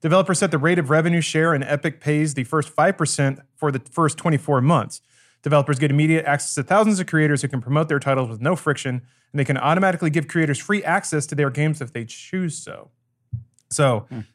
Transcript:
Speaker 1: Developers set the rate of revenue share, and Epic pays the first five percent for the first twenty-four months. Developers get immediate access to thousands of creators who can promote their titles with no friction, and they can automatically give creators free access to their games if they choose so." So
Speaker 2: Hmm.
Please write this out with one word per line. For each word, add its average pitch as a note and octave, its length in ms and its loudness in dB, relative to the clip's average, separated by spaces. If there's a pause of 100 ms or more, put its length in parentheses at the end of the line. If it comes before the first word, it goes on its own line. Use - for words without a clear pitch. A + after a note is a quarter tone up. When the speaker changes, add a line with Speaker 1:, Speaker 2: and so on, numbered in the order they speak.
Speaker 1:
Developers F3+ 380 2
set F#3+ 140 0
the D#3+ 60 2
rate E3+ 200 2
of C#3 120 0
revenue E3 300 2
share, D#3+ 340 2
and C3+ 100 -2
Epic D3 360 -4
pays D3+ 340 0
the C3 100 -2
first D3+ 240 -2
five F3 280 2
percent C#3 440 0 (160)
for D3 160 -2
the C3 80 -2 (100)
first D#3+ 260 2
twenty-four D3 440 0
months. C#3 400 0 (420)
Developers C#3+ 360 2
get D3 120 2
immediate D3+ 340 2
access C#3+ 300 -2
to C#3+ 80 -4
thousands G#3 380 2
of F3+ 60 -4
creators D3+ 360 0
who C#3+ 60 -2
can C3 120 -6
promote D3 280 0
their D3 100 0
titles C3 320 0
with A2 100 -12
no D3 140 0
friction, C3 480 -4 (300)
and C#3+ 80 -2
they C3+ 40 2
can C3+ 140 -2
automatically F3 500 2
give D#3 200 -2
creators D#3 300 0
free G3+ 260 -4
access D#3+ 420 -2
to - 80 -10
their C#3+ 160 0
games D3+ 300 -2
if A#2+ 120 -10
they A#2 120 -8
choose F3 520 -8
so." - 340 -16 (800)
So B2 380 2
Speaker 2:
Hmm. A#2+ 120 -10 (140)